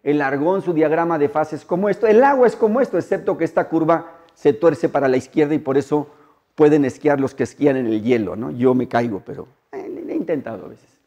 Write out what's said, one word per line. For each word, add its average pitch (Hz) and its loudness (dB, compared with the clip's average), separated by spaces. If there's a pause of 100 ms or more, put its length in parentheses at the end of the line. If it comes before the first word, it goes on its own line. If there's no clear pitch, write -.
el 147 0
argón, 147 -2
su 175 -2
diagrama 160 0
de 143 2
fases 151 -4
como 185 -2
esto, 208 0
el 220 6
agua 269 4
es 220 0
como 226 0
esto, 233 -2
excepto 185 -2
que 160 -2
esta 165 -2
curva 160 0 (160)
se - 2
tuerce 165 2
para 139 0
la 127 2
izquierda 147 0
y 151 0
por 135 -2
eso 147 -2 (480)
pueden 151 4
esquiar 139 -2
los 135 -4
que 135 -4
esquían 143 0
en 127 -4
el 110 -2
hielo, 107 0
¿no? 120 -8
Yo 127 2
me 127 0
caigo, 120 -4
pero, - -14 (260)
eh, - -12
le - -12
he - -8
intentado 117 -6
a - -18
veces. - -20 (180)